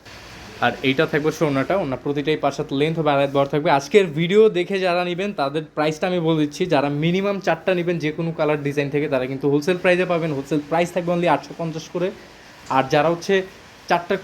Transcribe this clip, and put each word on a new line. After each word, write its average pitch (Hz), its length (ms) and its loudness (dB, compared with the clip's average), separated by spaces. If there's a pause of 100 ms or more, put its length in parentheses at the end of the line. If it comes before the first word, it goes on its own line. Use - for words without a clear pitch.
(640)
আর 120 60 2 (160)
এইটা 135 240 2
থাকবে 151 180 0
হচ্ছে 151 180 -2
ওড়নাটা, 135 340 0
ওড়না 131 240 -4
প্রতিটাই 147 380 -2
পাঁচ 143 160 0
হাত 147 100 -6 (100)
লেন্থ 160 200 0
হবে, 151 140 2
আড়াই 139 140 4
হাত 135 80 -4
বহর 139 180 2
থাকবে। 151 240 2
আজকের 196 280 4 (140)
ভিডিও 185 220 4 (160)
দেখে 180 280 -2
যারা 175 240 2
নেবেন 185 200 -4 (120)
তাদের 147 220 -2 (120)
প্রাইসটা 156 340 0
আমি 180 180 0
বলে 160 160 4
দিচ্ছি। 147 200 -2 (100)
যারা 143 160 4 (140)
মিনিমাম 196 420 0
চারটা 170 320 0
নেবেন 170 260 0
যে 156 140 0
কোনো 165 200 -2
কালার 151 300 2
ডিজাইন 143 280 0
থেকে, 147 180 0
তারা 127 180 0
কিন্তু 135 200 -4
হোলসেল 151 320 2
প্রাইসে 180 280 4
পাবেন। 165 260 -2
হোলসেল 147 220 -2 (100)
প্রাইস 165 260 0
থাকবে 175 200 -2
only 175 200 0
আটশো - 240 -6
পঞ্চাশ 160 340 -8
করে। 180 140 -2 (720)
আর 135 60 4 (100)
যারা 151 200 4
হচ্ছে 180 220 -2 (540)
চারটার 180 340 0